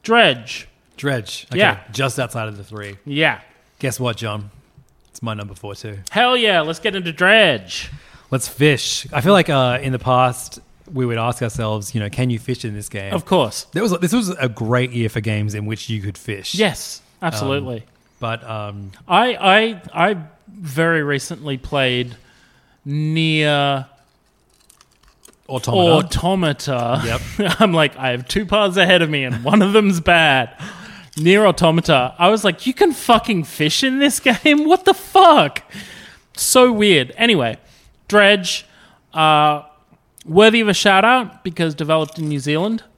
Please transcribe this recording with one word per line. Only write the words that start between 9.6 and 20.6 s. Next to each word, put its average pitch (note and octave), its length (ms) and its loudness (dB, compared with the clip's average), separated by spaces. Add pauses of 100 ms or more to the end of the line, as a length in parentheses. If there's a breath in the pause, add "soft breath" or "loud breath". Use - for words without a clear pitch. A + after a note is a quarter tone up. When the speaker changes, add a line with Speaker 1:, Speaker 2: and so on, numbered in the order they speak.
Speaker 2:
in C3+ 100 -4
the B2+ 80 -4
past, B2+ 600 0 (320)
we B2+ 140 -4
would A#2 120 -2
ask A#2 240 -4
ourselves, G#2+ 520 -4
you A#2 60 -2
know, G#2 100 -4
"Can B2 200 -2
you A#2 100 -2
fish B2 240 -8
in G#2+ 100 -8
this G#2 160 -12
game?" G2 240 -8
Speaker 1:
Of E3 120 -6
course. D3 480 -2
Speaker 2:
There F3 100 -2
was, F3+ 160 -2
this F3+ 140 -2
was A3+ 160 0
a C#3+ 180 -4
great B2 440 -2
year A#2 180 -2
for A#2 100 -6
games G#2 360 -4
in G#2 100 -8
which G#2+ 240 -8
you G#2+ 120 -6
could G2 160 -8
fish. G2+ 380 -10
Speaker 1:
Yes, - 460 -4 (200)
absolutely. C3+ 560 -6
Speaker 2:
Um, A2 60 -16 (360)
but, A2+ 240 -8
um, G#2 480 -12 (160)
Speaker 1:
I, G#3 760 2 (120)
I, E3+ 160 2
I G3+ 80 -2 (300)
very E3 560 -2